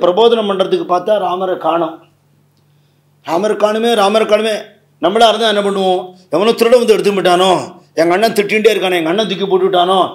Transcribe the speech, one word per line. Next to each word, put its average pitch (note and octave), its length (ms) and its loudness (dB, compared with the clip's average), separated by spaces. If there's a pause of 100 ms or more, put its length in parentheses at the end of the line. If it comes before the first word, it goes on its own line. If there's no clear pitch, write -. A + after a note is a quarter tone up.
பிரபோதனம் G#3+ 460 2
பண்றதுக்கு F#3 400 -2
பார்த்தா F3+ 280 0
ராமரை F#3 400 -4
காணோம். D#3+ 380 -2 (1300)
ராமரை G3 320 -2
காணுமே, A3 380 0
ராமரை G#3+ 320 2
காணுமே. G#3+ 280 -2 (460)
நம்மளா G#3+ 280 2
இருந்தா G#3+ 240 0
என்ன G3+ 120 -2
பண்ணுவோம்? F#3+ 360 -2 (280)
எவனோ G3+ 220 0
திருட A#3 260 2
வந்து A3 180 4
எடுத்துக்க F#3+ 220 0
மாட்டானோ, F#3 340 2 (420)
எங்க E3+ 200 2
அண்ணன் G#3 260 0
திட்டின்டே G#3+ 340 0
இருக்கானே, F3+ 260 -2
எங்க D#3+ 140 -2
அண்ணன் G#3+ 140 -2
தூக்கி F#3 180 -4
போட்டு F#3 240 0
விட்டானோ, F3+ 300 2 (160)